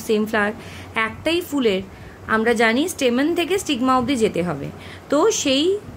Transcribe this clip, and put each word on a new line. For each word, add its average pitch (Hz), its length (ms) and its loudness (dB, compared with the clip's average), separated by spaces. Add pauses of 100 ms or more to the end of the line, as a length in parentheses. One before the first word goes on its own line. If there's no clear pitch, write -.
(100)
same 214 200 2
flower। 208 220 0 (420)
একটাই 233 460 -2
ফুলের 226 420 0 (440)
আমরা 220 280 2
জানি 233 340 2
stamen 277 460 2
থেকে 349 240 0
stigma 262 380 0
অবধি 254 200 0
যেতে 202 260 2
হবে, 147 240 -4 (440)
তো 311 200 4
সেই 320 480 2 (180)